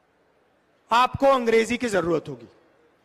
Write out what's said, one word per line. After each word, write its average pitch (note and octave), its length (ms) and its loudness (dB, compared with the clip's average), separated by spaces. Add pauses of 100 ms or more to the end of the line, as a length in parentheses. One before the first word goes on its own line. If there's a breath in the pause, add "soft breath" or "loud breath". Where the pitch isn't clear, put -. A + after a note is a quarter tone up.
(920)
आपको B3 340 2
अंग्रेजी A#3 500 2
की A#3+ 120 -6
जरूरत E3+ 400 -2
होगी। A#2 200 -18 (560)